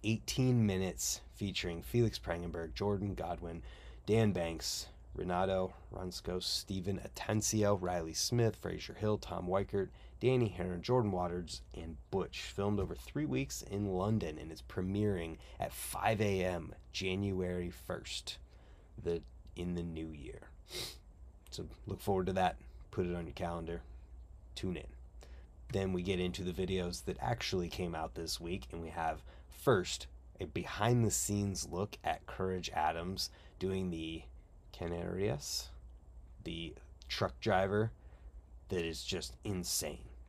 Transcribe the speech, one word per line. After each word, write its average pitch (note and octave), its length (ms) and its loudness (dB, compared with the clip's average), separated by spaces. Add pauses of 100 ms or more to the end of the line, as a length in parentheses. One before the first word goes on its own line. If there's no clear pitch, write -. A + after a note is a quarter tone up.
eighteen A#2 600 4
minutes F#2 560 2 (120)
featuring F2 480 -2
Felix A#2 360 4
Prangenberg, E2+ 560 -2
Jordan G2+ 400 2
Godwin, E2+ 480 -4 (440)
Dan A2 260 8
Banks, E2 560 -2 (280)
Renato F#2 580 2 (200)
Ronsko, F#2 480 -4
Steven F#2+ 640 -2
Atencio, G#2 760 4
Riley F2 320 0
Smith, A#2 420 4
Fraser - 380 -6
Hill, G#2+ 240 2
Tom F2+ 300 -4
Weichert, F#2+ 420 2 (320)
Danny B2 260 6
Herron, F2 340 -2
Jordan A#2+ 300 4
Waters, F2+ 500 -2 (120)
and E2 240 -8 (140)
Butch. F#2+ 300 0
Filmed G2+ 380 2
over E2+ 160 0
three - 300 -2
weeks C3 380 0
in G2+ 240 0
London F#2 500 2
and D#2+ 120 -10
it's D#2+ 120 -10
premiering F#2+ 760 0 (220)
at - 140 -2
five G#2 480 0
A F#2+ 240 4
M F2 280 0 (200)
January F#2 760 0
first, - 680 -6 (640)
the, E2+ 180 0 (360)
in F2 180 -2
the E2+ 80 0
new D#2+ 240 -4
year. - 420 -12 (1040)
So - 140 -6 (220)
look - 140 -4
forward F#2+ 240 4
to F#2 80 2
that. F#2 240 4 (340)
Put F#2 140 2
it F2 100 0
on E2+ 100 -2
your B1+ 80 -8
calendar. E2+ 480 -2 (720)
Tune F2+ 200 -2
in. - 120 -8 (840)
Then F#2+ 220 2
we F2+ 80 2
get F2+ 180 2
into F2+ 240 0
the F2+ 80 0
videos F2+ 540 0
that F#2 160 -2
actually G2 480 0
came E2+ 260 -2
out D#2+ 180 -4
this E2 280 -4
week, E2+ 300 -4
and E2+ 100 -6
we D#2+ 80 -6
have D#2+ 340 0 (260)
first - 580 4 (340)
a F#2+ 40 -2
behind-the-scenes G2+ 1300 2
look F#2+ 320 -2
at E2 220 0
Courage F#2 480 -2
Adams E2 560 0 (280)
doing F#2+ 320 0
the D#2+ 340 -4 (500)
Canarias, F2+ 960 -2 (720)
the E2 320 -6 (320)
truck - 320 0
driver, G#2 520 6 (760)
that F2+ 160 2
is E2 200 -2
just - 420 -4
insane. F2 640 -2 (200)